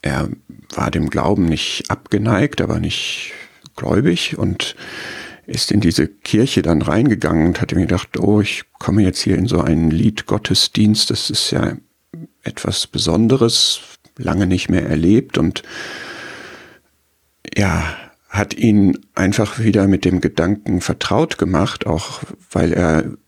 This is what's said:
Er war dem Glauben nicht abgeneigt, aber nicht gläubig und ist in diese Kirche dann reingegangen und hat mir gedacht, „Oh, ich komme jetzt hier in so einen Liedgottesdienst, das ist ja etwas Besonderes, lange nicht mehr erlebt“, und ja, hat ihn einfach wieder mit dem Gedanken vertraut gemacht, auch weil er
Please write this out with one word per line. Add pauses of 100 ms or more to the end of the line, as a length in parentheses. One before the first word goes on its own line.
Er (460)
war
dem
Glauben
nicht
abgeneigt,
aber
nicht (440)
gläubig
und (720)
ist
in
diese
Kirche
dann
reingegangen
und
hat
mir
gedacht,
„Oh,
ich (140)
komme
jetzt
hier
in
so
einen
Liedgottesdienst,
das
ist
ja (680)
etwas
Besonderes, (380)
lange
nicht
mehr
erlebt“,
und (1900)
ja, (440)
hat
ihn (160)
einfach
wieder
mit
dem
Gedanken
vertraut
gemacht,
auch (300)
weil
er (240)